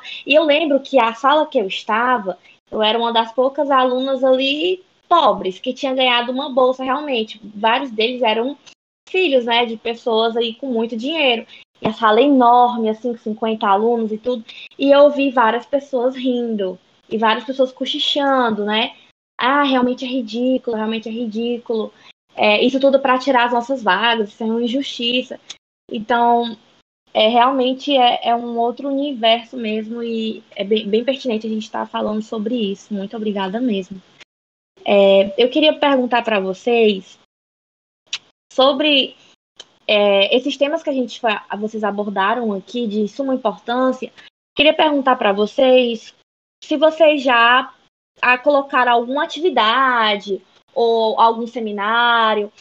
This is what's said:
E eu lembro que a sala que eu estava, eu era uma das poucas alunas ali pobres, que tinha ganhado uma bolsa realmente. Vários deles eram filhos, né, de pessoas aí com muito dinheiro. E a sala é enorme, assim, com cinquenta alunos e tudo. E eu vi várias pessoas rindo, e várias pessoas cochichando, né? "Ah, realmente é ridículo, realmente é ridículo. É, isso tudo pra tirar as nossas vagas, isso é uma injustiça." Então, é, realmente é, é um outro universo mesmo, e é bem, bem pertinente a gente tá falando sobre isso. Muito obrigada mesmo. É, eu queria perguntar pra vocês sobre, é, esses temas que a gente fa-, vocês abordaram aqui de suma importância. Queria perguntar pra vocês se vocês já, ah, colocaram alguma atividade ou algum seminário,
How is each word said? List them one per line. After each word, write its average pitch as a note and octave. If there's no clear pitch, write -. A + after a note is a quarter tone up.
E C#4
eu D#4
lembro D4
que C4+
a A3+
sala D4
que C4+
eu G3+
estava, A3
eu G#3+
era A3
uma A#3
das A3+
poucas C4+
alunas C4
ali C#4+
pobres, G3
que B3+
tinha C4
ganhado B3
uma C#4
bolsa B3+
realmente. C4
Vários A#3
deles A#3+
eram A#3
filhos, C#4
né, A#3+
de A3+
pessoas A3+
aí A#3
com C#4
muito A#3
dinheiro. B3+
E -
a G#3+
sala G#3+
é C4+
enorme, A#3+
assim, A3+
com A3+
cinquenta A3
alunos A3
e G#3+
tudo. A#3+
E C#4
eu C#4+
vi C#4
várias A#3
pessoas C4
rindo, A#3+
e A3+
várias A3
pessoas C4
cochichando, C4
né? G#3+
"Ah, C#4
realmente B3+
é B3
ridículo, B3
realmente A3
é A3+
ridículo. A3+
É, G#3
isso B3+
tudo C4+
pra C4
tirar B3+
as A#3+
nossas A#3+
vagas, G#3+
isso -
é A3
uma A#3
injustiça." B3
Então, A#3+
é, G#3+
realmente C4
é, A#3+
é A#3
um A#3+
outro A#3+
universo B3+
mesmo, A3
e A3+
é G3+
bem, G#3+
bem A3
pertinente B3
a A3
gente A3
tá A3
falando G#3+
sobre A3
isso. G3+
Muito G3+
obrigada G#3
mesmo. G3
É, G3
eu B3
queria D4+
perguntar B3
pra G#3+
vocês G#3
sobre, C#4
é, G3+
esses C4
temas D4+
que D#4+
a C#4+
gente B3
fa-, G#3
vocês G#3+
abordaram G#3
aqui A#3
de G#3
suma C4
importância. B3+
Queria D4+
perguntar C#4+
pra G#3
vocês A#3+
se D4+
vocês D#4
já, B3
ah, B3
colocaram C#4
alguma B3
atividade A#3
ou A3+
algum A3+
seminário, A3